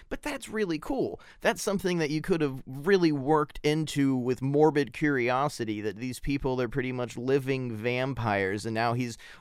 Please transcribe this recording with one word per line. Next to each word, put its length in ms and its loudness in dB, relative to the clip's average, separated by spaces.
But 140 -8
that's 260 -8
really 300 -2
cool. 420 -4
That's 200 2
something 380 0
that 100 0
you 120 -2
could 220 0
have 220 -4
really 460 4
worked 540 2
into 500 2
with 260 0
morbid 520 4
curiosity, 880 0
that 160 -4
these 240 -8
people, 340 0
they're 140 0
pretty 240 -2
much 240 -6
living 580 0
vampires, 880 0
and 80 -4
now 200 0
he's 260 -4